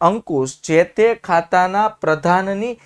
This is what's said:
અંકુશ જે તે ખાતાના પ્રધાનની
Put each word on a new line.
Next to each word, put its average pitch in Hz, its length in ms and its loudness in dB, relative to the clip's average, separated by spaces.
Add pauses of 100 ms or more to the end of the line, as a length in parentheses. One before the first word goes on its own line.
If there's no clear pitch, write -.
અંકુશ 165 640 -2
જે 165 200 2
તે 220 320 0
ખાતાના 185 720 0
પ્રધાનની 190 1000 -2